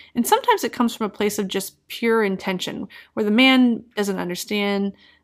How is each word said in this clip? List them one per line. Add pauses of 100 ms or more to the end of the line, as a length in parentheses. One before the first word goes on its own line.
(160)
And
sometimes
it
comes
from
a
place
of
just
pure
intention, (260)
where
the
man (120)
doesn't
understand (300)